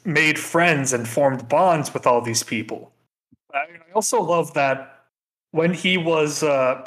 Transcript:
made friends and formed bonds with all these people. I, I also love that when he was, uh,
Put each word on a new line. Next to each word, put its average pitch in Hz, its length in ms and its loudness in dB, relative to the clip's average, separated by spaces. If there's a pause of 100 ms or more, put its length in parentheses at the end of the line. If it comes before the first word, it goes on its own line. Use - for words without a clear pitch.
made 156 320 2
friends 156 560 0
and 117 140 -4
formed 131 420 0
bonds 160 440 2
with - 120 -6
all 120 160 4
these 117 220 -4
people. - 480 -8 (640)
I, 139 60 -6
I 165 360 -12
also 220 260 0
love 165 320 0
that 135 520 -2 (460)
when 165 220 2
he 185 240 0
was, 156 460 0
uh, 131 440 0